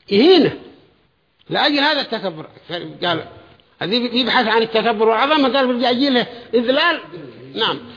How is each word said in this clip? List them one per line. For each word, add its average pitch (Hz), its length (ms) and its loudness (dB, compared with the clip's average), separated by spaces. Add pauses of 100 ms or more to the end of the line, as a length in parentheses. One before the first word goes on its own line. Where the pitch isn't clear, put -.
(100)
يهينه 240 480 6 (920)
لأجل 269 280 0
هذا 294 220 0
التكبر. 180 460 -8 (580)
قال: 170 200 -2 (580)
"الذي 233 380 -2
يبحث 233 260 0
عن 226 160 2
التكبر 220 460 0
والعظمة"، 269 480 2
قال: 269 100 2
"برجع 247 240 0
يجي 262 200 0
له 247 160 2 (280)
إذلال". 254 460 0 (540)
نعم، 190 240 -2 (180)